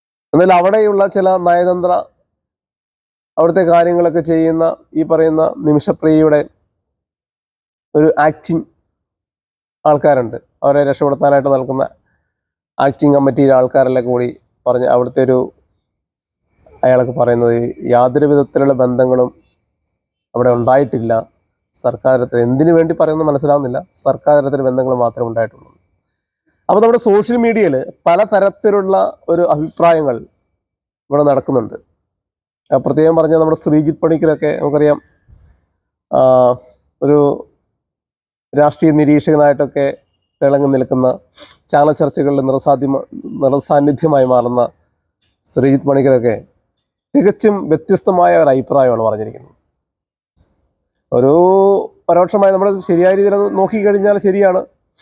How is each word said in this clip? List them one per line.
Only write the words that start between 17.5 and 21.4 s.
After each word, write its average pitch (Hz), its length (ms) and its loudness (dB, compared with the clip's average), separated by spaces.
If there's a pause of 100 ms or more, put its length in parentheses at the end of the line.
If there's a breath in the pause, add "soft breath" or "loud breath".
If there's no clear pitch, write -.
യാതൊരു 127 400 2
വിധത്തിലുള്ള 139 460 0
ബന്ധങ്ങളും 127 640 0 (1000)
അവിടെ 123 160 0
ഉണ്ടായിട്ടില്ല. 120 640 -2 (640)